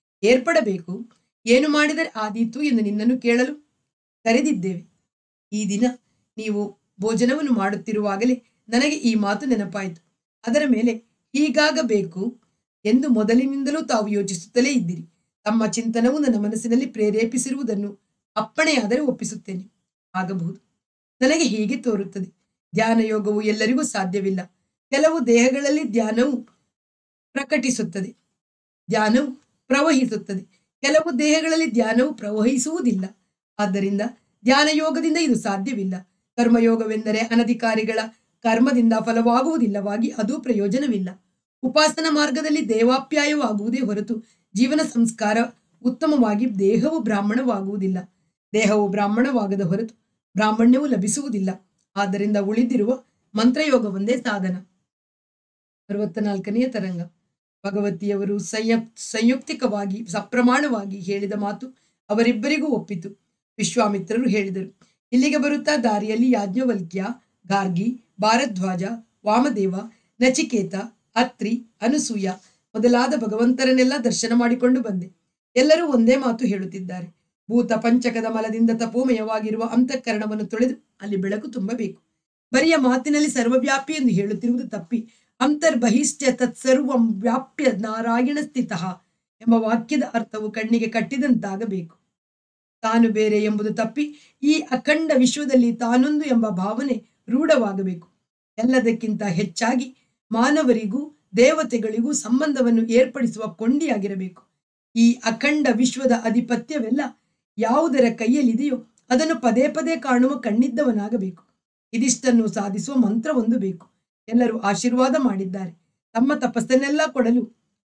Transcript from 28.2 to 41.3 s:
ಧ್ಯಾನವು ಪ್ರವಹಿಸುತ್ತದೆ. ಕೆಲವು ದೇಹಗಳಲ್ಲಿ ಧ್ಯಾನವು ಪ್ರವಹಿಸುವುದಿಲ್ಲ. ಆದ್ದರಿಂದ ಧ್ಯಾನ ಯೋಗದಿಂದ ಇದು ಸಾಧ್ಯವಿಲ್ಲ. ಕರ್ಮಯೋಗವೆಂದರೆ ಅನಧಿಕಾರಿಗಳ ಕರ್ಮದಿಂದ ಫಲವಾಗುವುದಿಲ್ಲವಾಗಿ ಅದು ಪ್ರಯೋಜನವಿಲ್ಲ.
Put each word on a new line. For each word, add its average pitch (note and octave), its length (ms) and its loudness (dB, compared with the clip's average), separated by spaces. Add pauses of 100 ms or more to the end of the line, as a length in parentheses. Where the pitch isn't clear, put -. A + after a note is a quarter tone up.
ಧ್ಯಾನವು A3 420 2 (360)
ಪ್ರವಹಿಸುತ್ತದೆ. C4 760 0 (380)
ಕೆಲವು D4+ 380 2
ದೇಹಗಳಲ್ಲಿ D#4+ 520 2
ಧ್ಯಾನವು A#3 420 2
ಪ್ರವಹಿಸುವುದಿಲ್ಲ. A3 1040 -2 (420)
ಆದ್ದರಿಂದ G3 420 0 (420)
ಧ್ಯಾನ C#4 300 4
ಯೋಗದಿಂದ D#4+ 440 0
ಇದು D4+ 180 2
ಸಾಧ್ಯವಿಲ್ಲ. G3 580 -4 (420)
ಕರ್ಮಯೋಗವೆಂದರೆ A3+ 840 2
ಅನಧಿಕಾರಿಗಳ A3+ 800 0 (440)
ಕರ್ಮದಿಂದ A#3 500 4 (120)
ಫಲವಾಗುವುದಿಲ್ಲವಾಗಿ A#3 1040 0
ಅದು A3+ 320 -4
ಪ್ರಯೋಜನವಿಲ್ಲ. G#3 680 -2 (540)